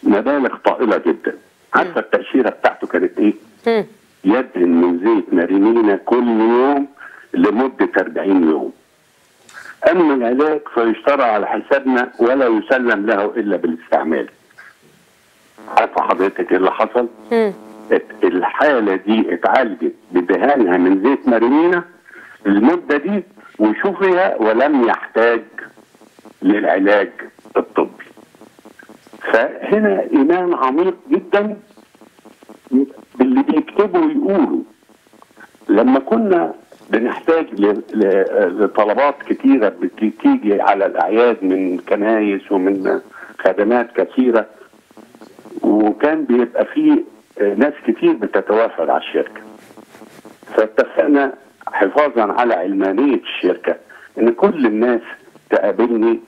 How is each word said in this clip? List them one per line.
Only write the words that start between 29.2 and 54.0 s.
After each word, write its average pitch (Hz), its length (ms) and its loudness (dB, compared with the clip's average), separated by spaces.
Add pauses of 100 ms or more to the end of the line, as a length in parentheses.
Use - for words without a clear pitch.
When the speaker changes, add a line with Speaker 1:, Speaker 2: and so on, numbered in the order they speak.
Speaker 1:
فهنا 190 800 0 (120)
إيمان 175 400 2
عميق 151 420 0 (160)
جدا 202 460 -2 (1600)
باللي 127 280 2
بيكتبوا 180 600 0
ويقولوا. 156 540 0 (1120)
لما 247 300 4
كنا 202 540 0 (360)
بنحتاج 123 720 -2
ل-، 101 200 2 (120)
ل-، 98 720 2
لطلبات 107 600 0
كتيرة 123 580 2
بتيجي 107 800 0
على 98 240 2
الأعياد 110 580 0
من 92 340 -2
كنايس 101 720 -2
ومن 98 480 -2 (400)
خدمات 101 560 0
كثيرة، 113 500 0 (1160)
وكان 107 640 0
بيبقى 120 400 0
فيه - 380 2 (540)
ناس 143 160 2 (140)
كتير 165 260 2
بتتوافد 104 760 -2
على 67 120 0
الشركة، - 400 -6 (1120)
فاتفقنا 135 800 0 (340)
حفاظا 110 640 0
على 117 200 0
علمانية 98 680 0
الشركة - 540 -4 (420)